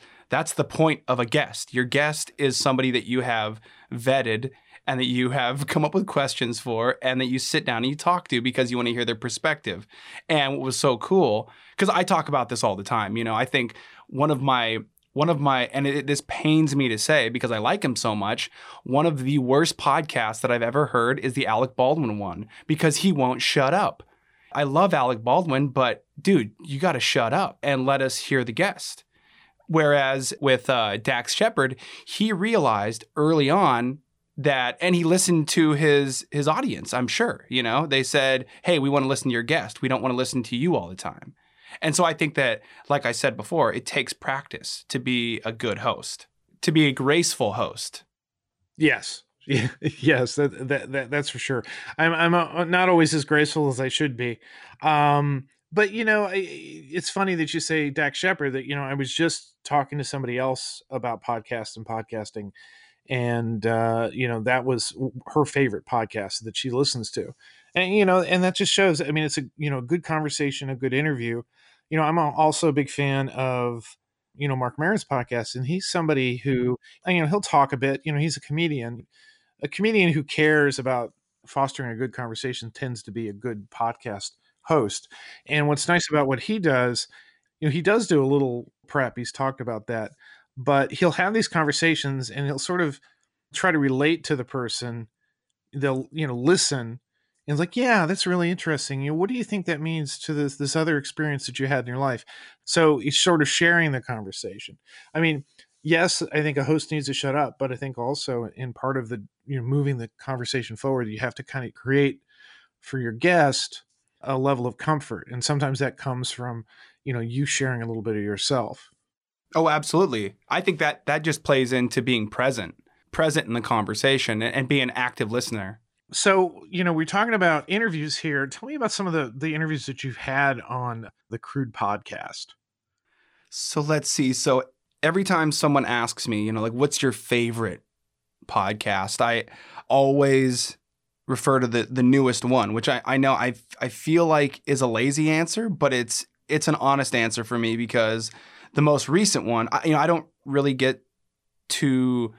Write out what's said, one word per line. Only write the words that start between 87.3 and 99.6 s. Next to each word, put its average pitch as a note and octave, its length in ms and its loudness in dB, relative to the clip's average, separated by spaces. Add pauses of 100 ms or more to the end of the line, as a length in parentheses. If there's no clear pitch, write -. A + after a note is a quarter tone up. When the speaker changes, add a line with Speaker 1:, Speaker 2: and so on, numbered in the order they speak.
Speaker 2:
you D3+ 80 0
know, C#3 40 2
he E3 80 0
does G3+ 260 2
do D3+ 160 4
a C3 40 2
little C3+ 460 0 (160)
prep. B2+ 280 -2
He's B2 160 -8
talked C3+ 300 -4
about A2 240 -8
that. A2 260 -6 (440)
But C#3 360 2
he'll F3 200 2
have F#3+ 200 0
these A3+ 160 2
conversations, C#3+ 800 0
and C#3 140 -6
he'll C#3 140 -4
sort F3+ 240 -2
of C#3+ 180 -2 (540)
try - 160 2
to D#3+ 80 4
relate C#3+ 460 2
to D3+ 120 0
the B2 80 -6
person. A#2 640 -8 (640)
They'll, C3+ 400 -2
you D#3 140 -2
know, B2+ 100 -4
listen. B2+ 640 0 (460)
And D3 80 -2
it's C#3+ 40 0
like, F3 180 -2
"Yeah, A#3 300 2
that's F3+ 200 -2
really F3+ 240 2
interesting. C#3+ 520 -4
You D3 100 -2
know, D#3 40 -2
what F3+ 120 0
do B3+ 60 -6
you B3 100 -4
think G3+ 220 -4